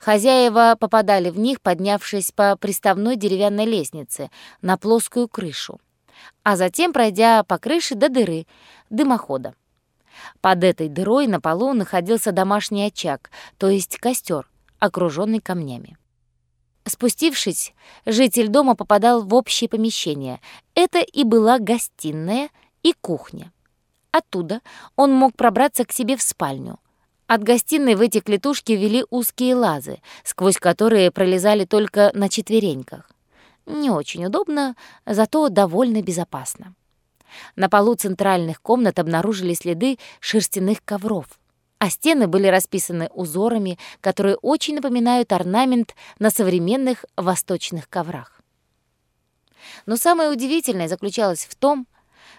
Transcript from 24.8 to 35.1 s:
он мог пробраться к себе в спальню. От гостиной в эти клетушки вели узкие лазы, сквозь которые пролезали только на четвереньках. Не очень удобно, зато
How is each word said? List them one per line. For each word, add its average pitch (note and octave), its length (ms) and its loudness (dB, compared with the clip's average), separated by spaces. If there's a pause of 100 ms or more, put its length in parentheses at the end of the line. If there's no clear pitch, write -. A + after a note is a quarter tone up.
он C#4 180 4
мог C4 240 4
пробраться A#3+ 480 2
к - 80 -14
себе B3+ 240 -2
в - 60 -4
спальню. C3+ 560 -6 (480)
От A3 160 2
гостиной A#3+ 540 2
в G3+ 60 2
эти A3 180 2
клетушки A#3 500 -2
вели G#3+ 400 0
узкие B3 460 -2
лазы, D3 440 -2 (220)
сквозь - 360 0
которые F#3+ 520 4
пролезали F#3 540 2
только G#3 500 2
на G3 140 0
четвереньках. G3 800 -4 (560)
Не D4+ 240 -2
очень E3+ 340 -4
удобно, C#4+ 520 -4 (280)
зато A3 440 0